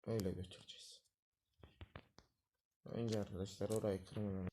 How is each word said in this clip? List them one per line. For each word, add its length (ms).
öyle 260
götüreceğiz. 680
Önce 340
arkadaşlar 500
orayı 360
kırmamız. 480